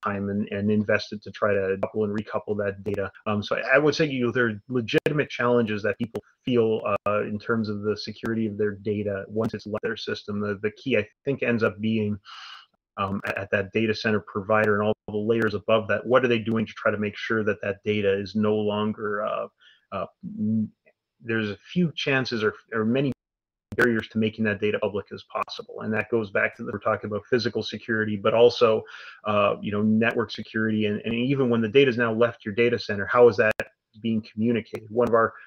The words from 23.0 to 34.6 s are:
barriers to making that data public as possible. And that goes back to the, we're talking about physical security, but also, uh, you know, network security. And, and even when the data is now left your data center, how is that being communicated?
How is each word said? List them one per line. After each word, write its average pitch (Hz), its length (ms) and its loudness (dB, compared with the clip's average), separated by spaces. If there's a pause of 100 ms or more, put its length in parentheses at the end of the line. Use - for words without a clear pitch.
barriers 113 300 2
to - 100 -6
making 110 280 0
that 104 160 0
data 104 180 0
public 101 320 -4
as 98 120 -14
possible. - 580 -10
And 110 120 -4
that 107 160 -2
goes 110 220 -2
back 110 240 0
to 113 80 -10
the, 120 80 -8
we're 104 80 -6
talking 107 300 -2
about 104 200 -6
physical 117 320 0
security, 107 540 -2
but 107 180 0
also, 117 500 6 (420)
uh, 104 340 2
you 107 120 -6
know, 104 100 0
network 110 500 2
security. 110 540 -2
And, 104 180 -2
and 117 100 -2
even 127 360 2
when 117 100 4
the 113 80 0
data 135 220 6
is 117 80 0
now 117 160 2
left 113 320 0
your 107 80 -6
data 117 260 2
center, 101 260 -6
how 123 220 8
is 110 100 6
that 110 140 4 (500)
being 110 300 0
communicated? 110 580 -2